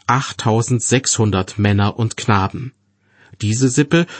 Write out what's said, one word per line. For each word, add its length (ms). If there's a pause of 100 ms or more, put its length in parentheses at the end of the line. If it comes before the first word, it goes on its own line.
achttausendsechshundert 1500
Männer 400
und 180
Knaben. 560 (680)
Diese 280
Sippe 360 (140)